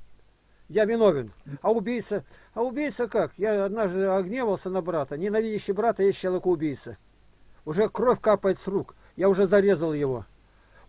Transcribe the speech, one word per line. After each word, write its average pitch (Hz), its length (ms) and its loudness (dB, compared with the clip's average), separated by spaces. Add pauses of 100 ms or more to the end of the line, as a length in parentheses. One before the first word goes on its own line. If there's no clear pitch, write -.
(680)
Я 202 160 2
виновен. 196 460 2 (300)
А 196 100 2
убийца, 214 520 -2 (300)
а 220 100 -4
убийца 247 440 -4
как? 190 300 -2
Я 202 280 0
однажды 196 400 -2
огневался 196 640 -2
на 185 120 -2
брата. 160 360 -4
Ненавидящий 208 560 -2
брата 208 300 0
есть 196 140 2
человек-убийца. 170 800 -2 (680)
Уже 180 240 0
кровь 240 320 0
капает 196 360 2
с - 100 -12
рук. 190 280 -4 (200)
Я 185 140 2
уже 196 160 4
зарезал 185 480 4
его. 135 320 -2 (640)